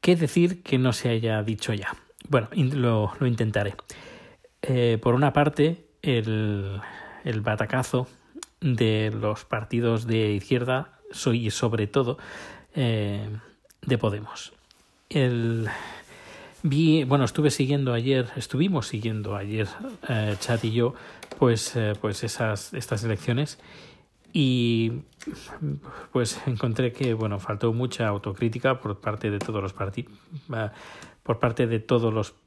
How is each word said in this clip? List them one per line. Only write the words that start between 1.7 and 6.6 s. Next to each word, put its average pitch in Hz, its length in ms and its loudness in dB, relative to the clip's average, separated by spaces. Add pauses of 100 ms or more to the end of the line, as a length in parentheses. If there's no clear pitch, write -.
ya? 98 220 -6 (340)
Bueno, 120 260 2
in-, 139 280 2
lo, 110 380 2
lo 135 80 2
intentaré. 110 480 0 (840)
Eh, 120 400 2
por 120 140 4
una 139 180 4
parte, 147 540 2 (160)
el, 107 800 0 (420)